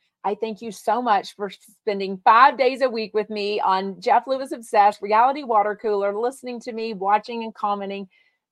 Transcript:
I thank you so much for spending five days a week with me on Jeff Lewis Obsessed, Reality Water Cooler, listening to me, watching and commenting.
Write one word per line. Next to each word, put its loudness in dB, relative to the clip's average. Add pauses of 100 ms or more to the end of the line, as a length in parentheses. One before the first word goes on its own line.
(260)
I -2
thank -8
you -10
so -2
much 0
for -8
spending -8
five 6
days 0
a 2
week -6
with -2
me -4
on -2
Jeff 2
Lewis -4
Obsessed, 2
Reality 2
Water 0
Cooler, -2
listening -6
to -10
me, -8
watching -2
and -10
commenting. -6 (440)